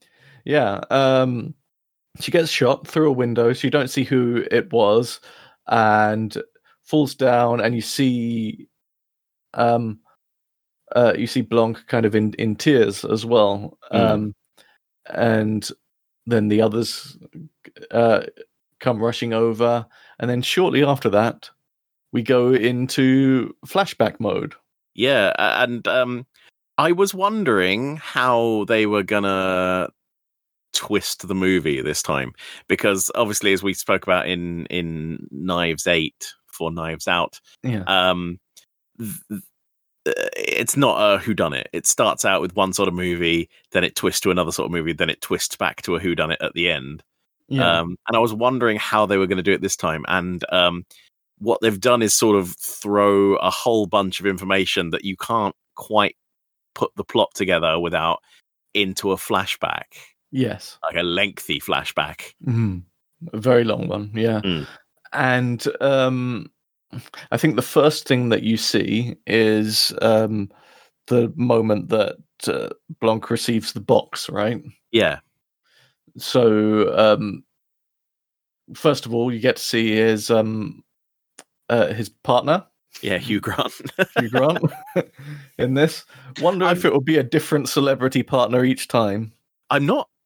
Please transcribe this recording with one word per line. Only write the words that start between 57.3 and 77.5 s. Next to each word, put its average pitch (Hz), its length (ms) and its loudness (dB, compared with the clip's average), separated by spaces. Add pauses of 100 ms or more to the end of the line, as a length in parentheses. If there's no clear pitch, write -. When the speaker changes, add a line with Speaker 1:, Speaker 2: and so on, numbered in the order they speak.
Speaker 2:
together 85 460 0
without 82 400 -2 (540)
into 101 360 -2
a 92 60 0
flashback. - 680 -4 (460)
Speaker 1:
Yes. 117 540 -6
Speaker 2:
Like 80 120 -6
a 85 60 0
lengthy 87 560 -4
flashback. 76 760 -6 (120)
Speaker 1:
Mm-hmm. 113 320 -2 (540)
A - 60 -10
very 120 260 4
long - 240 -4
one, 104 260 -6
yeah. 110 300 0
Speaker 2:
Mm. 82 220 -2 (460)
Speaker 1:
And, 127 540 -2 (140)
um, 127 720 -2 (800)
I - 40 -2
think 156 200 2
the - 60 0
first - 440 2
thing 123 220 0
that 107 140 0
you 113 140 0
see 120 600 -2 (100)
is, 107 640 2 (100)
um, 110 480 2 (560)
the 127 300 2
moment 110 520 2
that, 110 280 0 (300)
uh, 58 220 -2 (320)
Blanc 110 300 0
receives 113 420 -2
the 110 80 -10
box, - 480 2
right? 104 340 -4 (300)
Speaker 2:
Yeah. 90 280 2 (1000)
Speaker 1:
So, 107 800 4
um, 104 480 2 (1300)